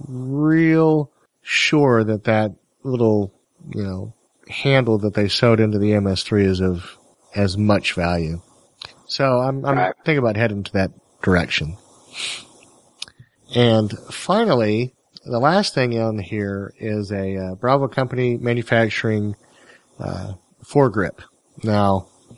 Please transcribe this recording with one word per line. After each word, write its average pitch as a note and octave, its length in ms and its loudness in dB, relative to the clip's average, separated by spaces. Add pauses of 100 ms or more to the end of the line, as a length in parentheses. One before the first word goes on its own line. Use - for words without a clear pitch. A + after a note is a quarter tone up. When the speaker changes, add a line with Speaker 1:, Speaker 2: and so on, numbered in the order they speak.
Speaker 1:
real D#3 1040 2 (320)
sure C3 600 2
that G#2+ 200 -2
that G#2+ 280 0 (300)
little, A2 500 0 (420)
you G#2+ 80 -6
know, G2 320 -8 (340)
handle B2+ 500 2
that G2+ 160 -2
they G#2 140 0
sewed A2+ 300 4
into G#2+ 200 2
the G#2 160 2
M G2+ 120 2
S F#2+ 160 -2
three G#2 220 2
is F#2+ 160 2
of F2+ 380 -4 (360)
as G2 220 -2
much G#2 380 0
value. E2+ 460 -2 (680)
So - 180 -4
I'm, C3 400 0
I'm C#3 120 0
Speaker 2:
Right. - 180 -2 (100)
Speaker 1:
thinking D#3 140 2
about A#2 180 0
heading G#2+ 280 0
to - 100 -12
that F#2+ 160 2 (320)
direction. F2 560 0 (1800)
And A2 360 4 (200)
finally, B2+ 840 0 (300)
the B2 160 -4
last F3 340 2
thing A#2+ 240 0
on A2+ 200 -2
here G2 600 -6
is G#2+ 320 -6
a, G2 260 -4
uh, F#2+ 180 -6
Bravo C3+ 340 0
Company B2+ 480 -2
manufacturing, A2+ 1000 0 (640)
uh, F#2+ 360 -10 (280)
foregrip. G#2+ 580 0 (440)
Now, G2+ 440 0 (280)